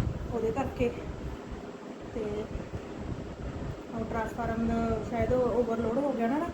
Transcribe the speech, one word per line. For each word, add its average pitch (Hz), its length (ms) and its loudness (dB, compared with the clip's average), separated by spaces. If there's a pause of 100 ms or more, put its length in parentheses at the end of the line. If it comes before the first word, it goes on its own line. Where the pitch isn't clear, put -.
(320)
ਉਹਦੇ 226 180 2
ਕਰਕੇ। 247 400 2 (1200)
ਤੇ 214 300 -2 (1500)
ਉਹ 226 100 0
ਟਰਾਂਸਫਾਰਮ 226 640 0 (380)
ਸ਼ਾਇਦ 226 240 4
ਓਵਰਲੋਡ 233 680 4
ਹੋ 285 140 4
ਗਿਆ 226 140 2
ਨਾ, 302 280 2